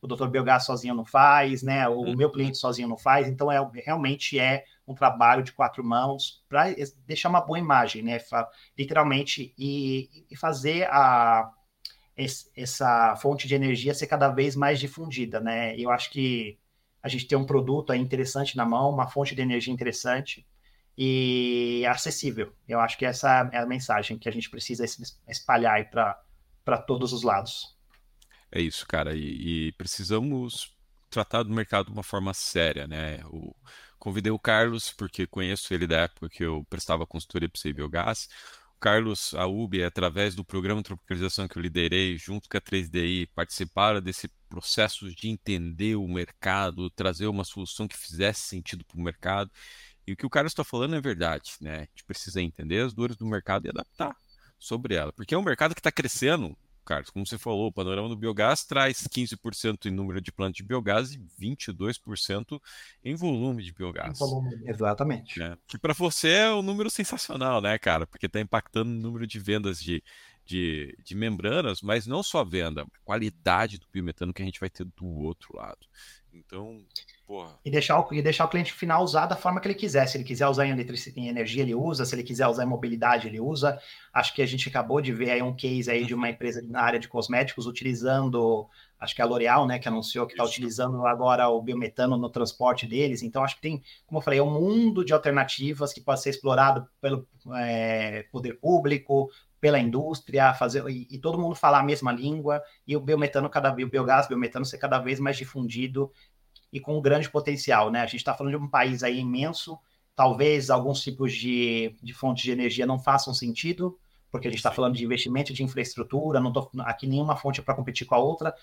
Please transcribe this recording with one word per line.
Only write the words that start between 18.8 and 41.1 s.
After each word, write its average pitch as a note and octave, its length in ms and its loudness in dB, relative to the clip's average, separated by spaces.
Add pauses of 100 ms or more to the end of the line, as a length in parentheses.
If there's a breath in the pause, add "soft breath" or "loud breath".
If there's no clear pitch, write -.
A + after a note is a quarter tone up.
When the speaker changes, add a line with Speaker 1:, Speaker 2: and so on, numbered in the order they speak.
Speaker 1:
uma C3 180 0
fonte C#3 260 -2
de C3 60 -4
energia B2+ 320 0
interessante B2+ 720 -4 (540)
e B2 840 2
acessível. A#2+ 680 -2 (140)
Eu A#2 140 0
acho A2+ 180 0
que B2+ 80 -2
essa B2+ 460 4
é B2 60 -2
a A#2+ 80 -2
mensagem A2+ 520 -2
que A2+ 100 -4
a A2 40 -4
gente A2+ 180 -6
precisa A#2 340 -6
es-, - 320 -10 (120)
espalhar A#2 460 4
aí G#2+ 100 2
pra, G#2+ 360 0 (440)
pra B2 120 2
todos B2 360 -2
os A#2 100 -4
lados. G#2 540 0 (760 soft breath)
Speaker 2:
É F2 100 -2
isso, E2 240 -2
cara. D#2 300 -2
E, D#2+ 540 -4
e D#2 100 -6
precisamos A2+ 1000 -6 (320)
tratar A2+ 360 -2
do G#2+ 100 -4
mercado G#2 320 0
de G#2 60 -14
uma G#2 100 -8
forma G2 320 -4
séria, D2+ 540 -2
né? D#2 380 -8
O, D#2 280 -14 (420 loud breath)
convidei G#2 360 -2
o G#2+ 80 -2
Carlos A2+ 520 2
porque F#2+ 320 -6
conheço F#2+ 480 -4
ele F2 140 0
da D#2+ 120 2
época E2 300 -2
que - 140 -8
eu D#2+ 260 -4
prestava D#2+ 380 -4
consultoria E2 420 -6
pro - 120 -10
Sei D2+ 120 -4
Biogás. D2 560 -4 (460 loud breath)
O - 60 -18
Carlos, A2 540 2
a F2+ 120 -2
UBI, F#2+ 380 -2
através F2+ 500 0
do F#2 100 -8
programa G2 360 -4
de G2 80 -10
tropicalização F#2 580 -6